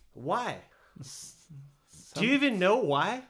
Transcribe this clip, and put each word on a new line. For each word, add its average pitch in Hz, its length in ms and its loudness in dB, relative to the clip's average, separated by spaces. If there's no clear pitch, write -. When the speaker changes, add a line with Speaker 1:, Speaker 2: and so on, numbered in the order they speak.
Speaker 1:
Why? 175 420 -4
Speaker 2:
S-, - 380 -18
Speaker 1:
Do - 100 -2
you 233 40 4
Speaker 2:
some 277 60 4
Speaker 1:
even 226 120 0
know 196 200 4
why? 190 520 0